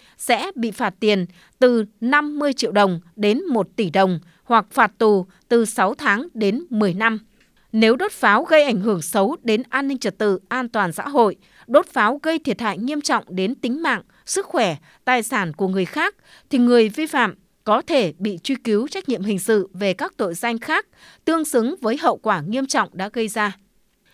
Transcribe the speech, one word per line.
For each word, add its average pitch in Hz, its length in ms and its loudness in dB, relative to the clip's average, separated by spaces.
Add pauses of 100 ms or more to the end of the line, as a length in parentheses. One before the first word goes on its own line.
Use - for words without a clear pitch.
(180)
sẽ 262 360 0
bị 226 160 -4
phạt 196 300 -4
tiền 202 260 2 (320)
từ 240 260 4 (160)
năm 294 380 0
mươi 285 140 0
triệu 233 200 -4
đồng 196 280 4 (160)
đến 208 280 0
một 233 320 0
tỷ 190 140 -2
đồng 190 300 2 (240)
hoặc 226 260 2
phạt 226 280 2
tù 208 280 4 (220)
từ 233 160 4
sáu 208 300 0
tháng 277 400 -2
đến 226 360 -2
mười 214 240 2
năm. 220 240 0 (540)
Nếu 220 240 4
đốt 359 160 -4
pháo 214 320 2
gây 311 200 6
ảnh 220 160 0
hưởng 196 220 -2
xấu 220 400 0
đến 226 260 0
an 269 200 -2
ninh 277 100 -4
trật - 200 -6
tự, 202 200 0 (100)
an 247 200 -6
toàn 190 240 -2
xã 202 160 -10
hội, 247 280 2 (300)
đốt 285 200 4
pháo 247 360 0
gây 320 160 -2
thiệt 262 220 -4
hại 208 180 -4
nghiêm 285 220 -4
trọng 285 280 -2
đến 190 260 -4
tính 269 280 -4
mạng, 247 200 -2 (240)
sức 381 200 -4
khỏe, 208 300 0 (280)
tài 247 180 0
sản 196 300 -4
của 190 160 -2
người 190 160 0
khác, 330 300 -4 (360)
thì 226 80 2
người 240 300 6
vi 294 180 -4
phạm 254 280 -2 (300)
có 220 220 2
thể 226 320 0
bị 190 240 -6
truy 277 120 -4
cứu 226 340 -2
trách 381 200 -8
nhiệm 214 140 -4
hình 202 160 -2
sự 208 340 0
về 190 220 -2
các 294 220 -6
tội 185 180 -4
danh 233 240 -4
khác 320 280 -4 (380)
tương 320 200 0
xứng 254 360 0
với 233 160 -2
hậu 294 200 0
quả 196 240 -2
nghiêm 233 260 -4
trọng 226 260 -2
đã 190 200 -8
gây 226 160 -4
ra. 208 280 -4 (580)